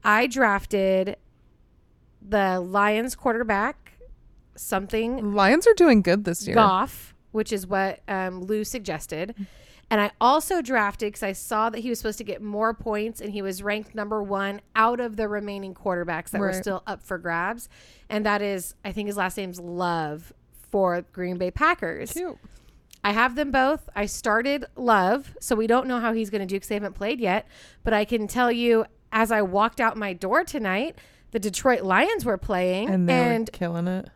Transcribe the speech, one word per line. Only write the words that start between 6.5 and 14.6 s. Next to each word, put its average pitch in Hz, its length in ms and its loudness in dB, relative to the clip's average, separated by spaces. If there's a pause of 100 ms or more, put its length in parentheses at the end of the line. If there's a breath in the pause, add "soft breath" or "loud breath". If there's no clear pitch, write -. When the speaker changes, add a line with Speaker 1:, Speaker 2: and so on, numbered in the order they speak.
Speaker 1:
Goff, 208 580 2 (160)
which 214 220 -4
is 190 140 -6
what, 190 420 -2
um, 185 340 -6
Lou 214 220 -2
suggested. 185 720 -8 (540 loud breath)
And 214 120 2
I 208 100 0 (100)
also 302 420 2
drafted, 214 520 -2
'cause - 80 -10
I 196 100 -4
saw 220 380 -2
that 220 100 -10
he 233 100 -8
was 226 100 -4
supposed 214 180 -6
to 233 60 -10
get 202 180 -10
more 214 320 -2
points, 220 460 -6
and 208 120 -10
he 202 100 -8
was 190 200 -8
ranked 208 320 -6
number 214 260 -4
one 196 400 -4 (140)